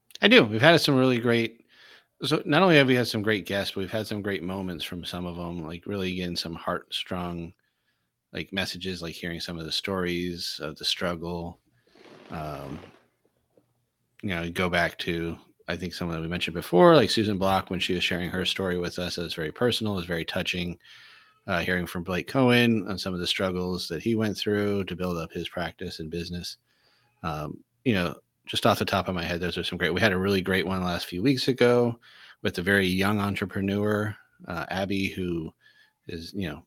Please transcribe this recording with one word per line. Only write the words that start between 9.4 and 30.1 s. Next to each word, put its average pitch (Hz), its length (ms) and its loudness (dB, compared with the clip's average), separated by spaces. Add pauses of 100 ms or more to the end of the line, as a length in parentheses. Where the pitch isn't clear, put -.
of 80 80 -8
the 80 60 -8
stories 87 880 -4
of 76 160 -8
the - 80 -10
struggle. 85 720 -4 (680)
Um, 71 500 -10 (1400)
you 107 60 -2
know, 85 200 -2
go 90 200 0
back 85 300 0
to 82 380 -4 (300)
I 87 80 -4
think 85 180 -8
someone 85 220 -4
that 80 60 -4
we 82 80 -6
mentioned 87 260 -4
before, 175 400 8
like 120 140 6
Susan 104 280 0
Block, 95 320 2
when 90 100 -2
she - 140 -2
was 87 100 0
sharing 87 260 -2
her 92 160 -2
story 90 320 -2
with 87 220 -4
us, 90 180 -4
it 87 60 -4
was 82 100 -8
very 80 180 -6
personal, 110 420 0
it 95 40 -2
was 85 80 -4
very 85 180 -2
touching, 87 540 -4 (680)
uh, 90 140 0
hearing 90 260 0
from 87 180 -6
Blake 90 240 -4
Cohen 120 600 4
on 98 100 -4
some 92 160 -4
of 87 60 -4
the 87 80 -2
struggles 90 640 -2
that 80 120 -4
he 117 140 0
went 107 220 0
through 104 480 0
to 90 100 -8
build 87 220 -2
up 82 140 -6
his 85 180 -6
practice 87 500 -8
and 80 100 -10
business. 85 480 -8 (680)
Um, 76 400 -8 (200)
you 123 100 4
know, 87 220 2 (300)
just - 200 -2
off 107 140 6
the 104 60 -2
top 95 240 0
of 92 60 -2
my 85 80 -4
head, 85 180 -4
those 87 160 -4
are 87 60 -4
some 90 140 -6
great, 80 160 0
we - 60 0
had 104 140 6